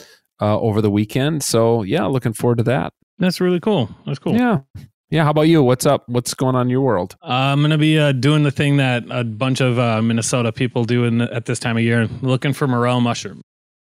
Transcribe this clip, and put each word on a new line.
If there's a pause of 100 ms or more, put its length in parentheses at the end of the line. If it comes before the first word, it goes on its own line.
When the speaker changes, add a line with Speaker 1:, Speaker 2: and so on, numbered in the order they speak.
(400)
Speaker 1:
uh,
over
the
weekend.
So,
yeah,
looking
forward
to
that. (240)
Speaker 2:
That's
really
cool. (160)
That's
cool.
Speaker 1:
Yeah. (500)
Yeah,
how
about
you?
What's
up?
What's
going
on
in
your
world?
Speaker 2:
Uh, (260)
I'm
gonna
be,
uh,
doing
the
thing
that
a
bunch
of,
uh,
Minnesota
people
do
in
the,
at
this
time
of
year, (140)
looking
for
morel
mushroom. (480)